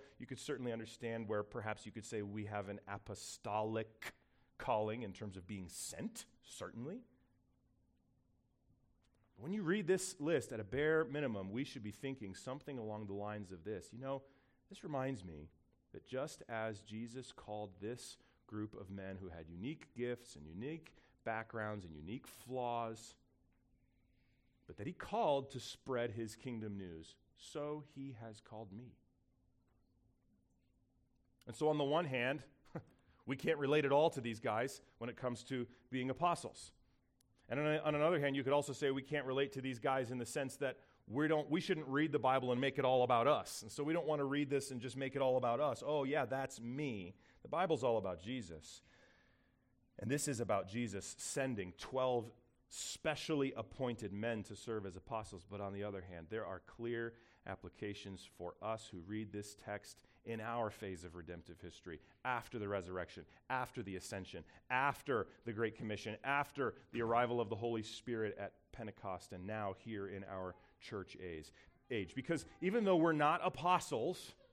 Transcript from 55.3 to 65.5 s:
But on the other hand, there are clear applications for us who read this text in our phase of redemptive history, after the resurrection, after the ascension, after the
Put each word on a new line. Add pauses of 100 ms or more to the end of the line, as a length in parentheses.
But
on
the
other
hand,
there
are
clear (320)
applications
for
us
who
read
this (100)
text (280)
in
our
phase
of
redemptive
history, (240)
after
the
resurrection, (240)
after
the
ascension, (260)
after (180)
the